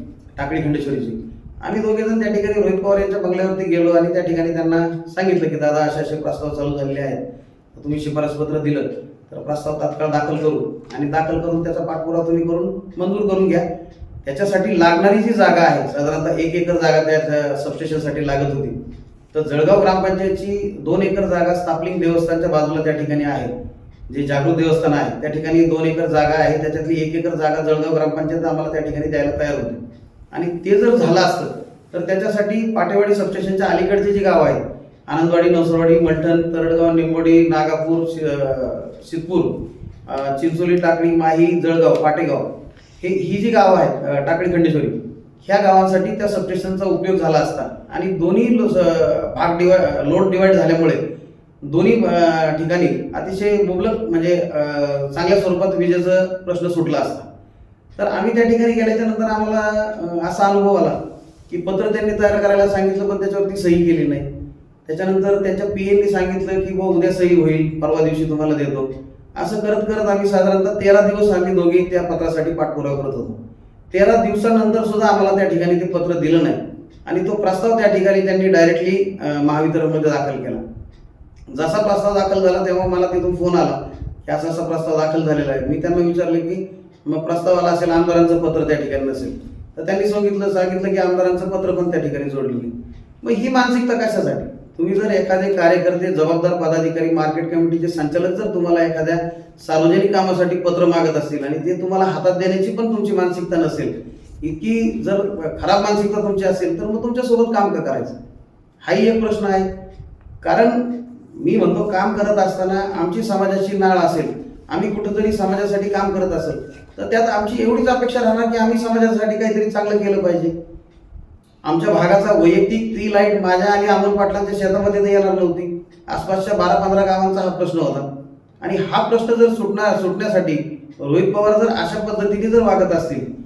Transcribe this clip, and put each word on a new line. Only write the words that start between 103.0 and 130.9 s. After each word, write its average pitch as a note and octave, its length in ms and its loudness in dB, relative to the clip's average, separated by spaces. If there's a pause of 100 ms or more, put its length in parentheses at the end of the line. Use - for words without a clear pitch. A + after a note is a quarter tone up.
मानसिकता F3 440 -2
नसेल, D3+ 460 -2 (400)
इतकी A3 640 -2
जर G3 160 0 (420)
खराब G3 180 2
मानसिकता G3+ 420 0
तुमची G3 220 -2
असेल, F3+ 360 -2
तर G#3 60 -4
मग G#3+ 160 -4
तुमच्यासोबत A#3 520 0
काम G3 200 2
का D#3+ 60 -2
करायचं? A2+ 340 -6 (720)
हाही G#3+ 220 2
एक A3+ 160 2
प्रश्न G3+ 220 -2
आहे. F#3+ 240 0 (720)
कारण A#3+ 500 2 (420)
मी - 220 0
म्हणतो, E3+ 260 2
काम G3+ 340 0
करत G#3 200 2
असताना F#3+ 440 0 (140)
आमची F3 280 -2
समाजाची G3 560 0
नाळ F#3+ 200 4
असेल, E3+ 340 0 (360)
आम्ही G#3 260 -2
कुठंतरी G#3 380 -2
समाजासाठी G3 560 0
काम G3 220 0
करत F3+ 220 0
असेल, - 380 -4 (280)
तर - 120 -8
त्यात A3+ 180 4
आमची G#3+ 340 -2
एवढीच A#3 260 2
अपेक्षा B3 320 2
राहणार A3+ 300 2
की A3+ 60 0
आम्ही A3+ 220 2
समाजासाठी A3+ 600 0
काहीतरी G#3+ 320 0
चांगलं G#3 260 0
केलं G3 260 0
पाहिजे. E3+ 540 -2 (880)
आमच्या E3 300 2
भागाचा G3 380 4
वैयक्तिक G3 640 2
ती G#3 180 -2
लाईट G3+ 280 4
माझ्या F#3 240 2
आणि G3 200 2
अमोल G3+ 300 2
पाटलांच्या G3+ 420 0
शेतामध्ये G3+ 420 0
तर G3+ 60 2
येणार G3 280 4
नव्हती. F3 520 -2 (220)
आसपासच्या G3 500 -2
बारा G3+ 160 2
पंधरा G3 300 2
गावांचा F#3+ 360 0
हा F#3 80 0
प्रश्न F3 300 -2
होता C#3+ 440 -4 (400)
आणि F#3 140 -4
हा A3 320 -2
प्रश्न A3+ 180 0
जर A#3 220 4
सुटणार, G#3 520 0
सुटण्यासाठी F3 800 -2 (160)